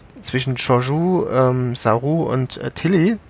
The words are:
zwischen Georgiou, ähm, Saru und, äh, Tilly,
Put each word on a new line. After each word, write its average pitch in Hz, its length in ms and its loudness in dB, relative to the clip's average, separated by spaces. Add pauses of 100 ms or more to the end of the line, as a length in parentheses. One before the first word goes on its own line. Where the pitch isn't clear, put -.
(200)
zwischen 131 340 -4
Georgiou, 151 760 0
ähm, 127 460 2
Saru 127 480 0
und, 127 360 -2
äh, - 120 -6
Tilly, 190 480 2 (120)